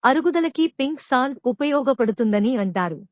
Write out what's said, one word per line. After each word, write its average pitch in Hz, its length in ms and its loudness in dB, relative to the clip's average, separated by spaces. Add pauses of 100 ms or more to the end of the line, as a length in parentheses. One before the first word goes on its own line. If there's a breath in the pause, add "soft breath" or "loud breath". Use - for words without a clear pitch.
అరుగుదలకి 320 600 2
పింక్ 277 340 -4
సాల్ట్ 262 440 -2
ఉపయోగపడుతుందని 240 1120 0
అంటారు. 185 560 -4